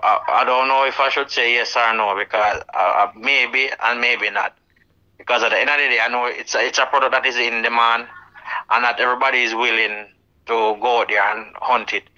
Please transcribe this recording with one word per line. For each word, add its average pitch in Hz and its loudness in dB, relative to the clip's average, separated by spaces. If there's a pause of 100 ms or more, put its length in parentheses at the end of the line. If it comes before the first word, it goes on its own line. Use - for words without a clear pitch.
I, - 2
I - 0
don't 127 2
know 135 4
if 131 -2
I 135 2
should 135 -4
say 120 0
yes 117 -2
or 117 2
no, 104 0
because, 104 -2 (120)
uh, - -4
uh, 95 2
maybe 131 0 (120)
and 120 0
maybe 120 -2
not. 98 -4 (580)
Because 120 -2
at 110 0
the 101 2
end 135 0
of 147 2
the 143 2
day, 120 2
I 117 0
know 123 -2
it's 113 -8
a, 117 0
it's 123 -4
a 135 4
product 131 2
that 127 2
is 123 -2
in 117 -2
demand, 117 2 (600)
and 120 2
not 120 0
everybody 123 2
is 113 -2
willing 113 -2 (360)
to 117 -4
go 113 0
out 107 -2
there 104 0
and 107 -4
hunt 113 -2
it. - -8